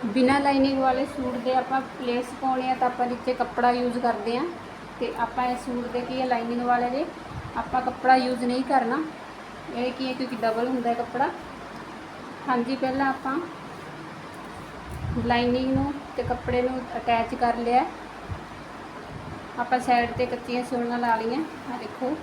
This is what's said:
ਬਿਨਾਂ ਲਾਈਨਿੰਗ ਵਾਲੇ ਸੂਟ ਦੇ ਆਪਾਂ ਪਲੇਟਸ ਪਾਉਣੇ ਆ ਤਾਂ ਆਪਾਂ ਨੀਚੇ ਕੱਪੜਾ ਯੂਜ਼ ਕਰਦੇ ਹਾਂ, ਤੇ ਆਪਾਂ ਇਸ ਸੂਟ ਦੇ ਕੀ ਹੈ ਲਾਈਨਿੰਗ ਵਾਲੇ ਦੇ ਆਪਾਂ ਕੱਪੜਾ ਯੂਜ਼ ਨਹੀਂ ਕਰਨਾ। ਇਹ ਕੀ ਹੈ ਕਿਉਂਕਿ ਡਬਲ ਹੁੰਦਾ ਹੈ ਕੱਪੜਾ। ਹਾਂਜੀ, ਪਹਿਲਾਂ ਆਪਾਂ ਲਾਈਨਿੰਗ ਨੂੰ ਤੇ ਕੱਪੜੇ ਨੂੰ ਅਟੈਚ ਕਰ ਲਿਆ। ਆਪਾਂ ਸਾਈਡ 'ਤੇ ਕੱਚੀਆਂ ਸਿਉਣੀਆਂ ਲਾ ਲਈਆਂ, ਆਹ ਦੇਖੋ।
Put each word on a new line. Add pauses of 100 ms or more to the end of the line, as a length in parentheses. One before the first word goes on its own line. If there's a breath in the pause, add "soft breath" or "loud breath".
ਬਿਨਾਂ
ਲਾਈਨਿੰਗ
ਵਾਲੇ
ਸੂਟ
ਦੇ
ਆਪਾਂ
ਪਲੇਟਸ (140)
ਪਾਉਣੇ
ਆ
ਤਾਂ
ਆਪਾਂ
ਨੀਚੇ
ਕੱਪੜਾ
ਯੂਜ਼
ਕਰਦੇ
ਹਾਂ, (540)
ਤੇ
ਆਪਾਂ
ਇਸ
ਸੂਟ
ਦੇ
ਕੀ
ਹੈ
ਲਾਈਨਿੰਗ
ਵਾਲੇ
ਦੇ (520)
ਆਪਾਂ
ਕੱਪੜਾ
ਯੂਜ਼
ਨਹੀਂ
ਕਰਨਾ। (760)
ਇਹ
ਕੀ
ਹੈ
ਕਿਉਂਕਿ
ਡਬਲ
ਹੁੰਦਾ
ਹੈ
ਕੱਪੜਾ। (1200)
ਹਾਂਜੀ,
ਪਹਿਲਾਂ
ਆਪਾਂ (1900)
ਲਾਈਨਿੰਗ
ਨੂੰ (240)
ਤੇ
ਕੱਪੜੇ
ਨੂੰ (180)
ਅਟੈਚ
ਕਰ
ਲਿਆ। (1700)
ਆਪਾਂ
ਸਾਈਡ
'ਤੇ
ਕੱਚੀਆਂ
ਸਿਉਣੀਆਂ
ਲਾ
ਲਈਆਂ, (320)
ਆਹ
ਦੇਖੋ।